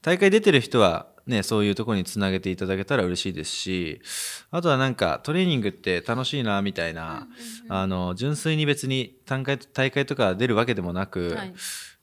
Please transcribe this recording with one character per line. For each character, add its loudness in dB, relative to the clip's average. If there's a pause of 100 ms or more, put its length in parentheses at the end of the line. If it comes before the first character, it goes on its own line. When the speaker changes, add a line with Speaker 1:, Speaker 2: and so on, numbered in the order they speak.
Speaker 1:
大 2
会 6
出 6
て 6
る 8
人 2
は 4 (220)
ね、 2
そ 0
う 4
い 4
う 2
と -4
こ -2
に 0
つ -6
な 2
げ 0
て -2
い -2
た -4
だ 0
け -4
た 0
ら 2
嬉 -2
し -4
い -8
で -8
す -8
し、 -4 (500)
あ -2
と 2
は 4
な 2
ん -2
か、 0
ト -2
レ 2
ー 4
ニ 2
ン 2
グ 0
っ -2
て -2
楽 -4
し -4
い -2
な、 0
み -2
た -4
い -6
な、 -8
Speaker 2:
う -8
ん -
う -10
ん -12 (440)
う -16
ん。 -6 (100)
Speaker 1:
あ 0
の、 -2
純 -2
粋 -2
に 0
別 0
に -4
大 -4
会、 -2
大 0
会 0
と -4
か 4
出 2
る 4
わ 4
け 0
で -2
も -4
な -2
く、 -4
Speaker 2:
は -6
い。 -14 (480)